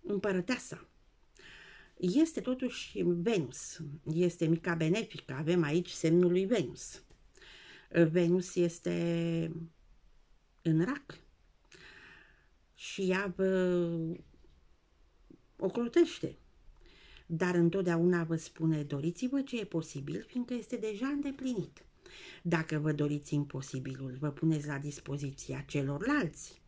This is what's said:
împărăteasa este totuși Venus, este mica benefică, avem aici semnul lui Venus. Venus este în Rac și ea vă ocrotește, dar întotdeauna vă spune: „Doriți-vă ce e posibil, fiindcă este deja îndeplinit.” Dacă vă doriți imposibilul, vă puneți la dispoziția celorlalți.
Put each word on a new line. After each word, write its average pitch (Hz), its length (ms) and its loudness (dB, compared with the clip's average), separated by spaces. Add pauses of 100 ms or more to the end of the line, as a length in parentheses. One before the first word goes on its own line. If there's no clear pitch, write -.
împărăteasa 202 880 -2 (1080)
este 254 440 2
totuși 254 640 -4
Venus, 175 800 0 (240)
este 170 420 2
mica 170 280 2
benefică, 165 580 0
avem 160 300 2
aici 160 280 0
semnul 170 400 4
lui 185 160 2
Venus. - 560 -2 (1080)
Venus 175 440 2
este 175 380 0 (1700)
în 160 220 4
Rac - 340 -8 (1600)
și - 360 -4
ea 190 260 0
vă 180 600 2 (1600)
ocrotește, 233 800 2 (880)
dar 175 280 0
întotdeauna 175 680 4
vă 165 120 -2
spune: 160 460 0
„Doriți-vă 170 600 -2
ce 247 160 -4
e 208 60 -4
posibil, 160 640 -6
fiindcă 247 260 -6
este 240 220 -6
deja 214 300 -4
îndeplinit.” 269 760 -4 (580)
Dacă 160 360 0
vă 151 140 2
doriți 147 420 0
imposibilul, 131 840 -4
vă 151 100 0
puneți 151 360 2
la 143 120 -4
dispoziția 139 880 -8
celorlalți. 156 1000 -2